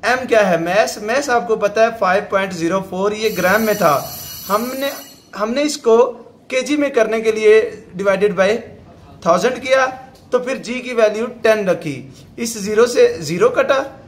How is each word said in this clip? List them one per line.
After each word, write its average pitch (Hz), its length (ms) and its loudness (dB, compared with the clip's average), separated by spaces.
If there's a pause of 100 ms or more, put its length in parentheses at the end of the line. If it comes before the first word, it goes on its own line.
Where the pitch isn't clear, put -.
एम 254 200 -2
क्या 220 200 4
है? 165 160 2
mass। 208 400 0
mass 247 280 -2
आपको 220 280 0
पता 202 260 2
है 226 140 -2
फ़ाइव 190 320 0
पॉइंट 190 240 0
ज़ीरो 170 260 -2 (100)
फ़ोर, 196 240 -2
ये 214 180 -2
ग्राम 185 300 2
में 214 140 0
था, 165 180 4 (540)
हमने, 262 440 -2 (440)
हमने 226 280 -2
इसको 240 380 2 (480)
केजी 254 260 -2
में 285 160 0
करने 220 280 0
के 220 120 0
लिए 214 280 6 (360)
divided 196 420 0
by 190 100 4 (760)
thousand 185 340 2
किया, 262 260 2 (480)
तो 247 60 2
फिर 247 180 -4
जी 202 240 -10
की 247 140 -8
value 220 320 2 (160)
ten 220 240 2
रखी, 160 280 -2 (440)
इस 226 200 -6
ज़ीरो 214 280 2
से 240 200 4 (140)
ज़ीरो 170 300 2
कटा 269 280 0 (300)